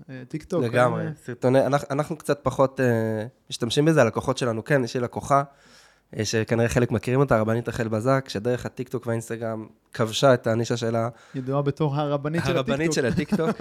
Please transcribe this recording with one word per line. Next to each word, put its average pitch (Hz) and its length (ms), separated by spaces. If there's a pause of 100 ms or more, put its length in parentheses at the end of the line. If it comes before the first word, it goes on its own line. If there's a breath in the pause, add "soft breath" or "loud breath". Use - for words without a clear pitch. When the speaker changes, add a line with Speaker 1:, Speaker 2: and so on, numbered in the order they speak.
(100)
Speaker 1:
אה, 131 180
טיק 151 160
טוק, 165 200
Speaker 2:
לגמרי. 117 420
Speaker 1:
אה. 107 40 (140)
Speaker 2:
סרטוני, 127 420
אנחנו, 143 240
אנחנו 147 260
קצת - 260
פחות, 131 380
אה, 127 60 (640)
משתמשים 135 340
בזה, 156 180
הלקוחות 113 360
שלנו, 113 260
כן, 139 200
יש 113 100
לי 131 60
לקוחה, 139 420 (760 soft breath)
אה, 107 60
שכנראה 113 440
חלק 120 220
מכירים 123 300
אותה, 131 160
הרבנית 113 320
רחל 113 200
בזק, 127 400
שדרך 120 380
הטיק 127 220
טוק 113 180
והאינסטגרם 113 600 (260)
כבשה 123 420
את 120 120
הנישה 117 300
שלה. 117 320 (260 loud breath)
Speaker 1:
ידועה 135 280
בתור 143 340
הרבנית 147 480
של 139 120
הטיק 135 100
טוק. - 20
Speaker 2:
הרבנית 151 240
של 139 140
הטיק 147 280
טוק, 165 260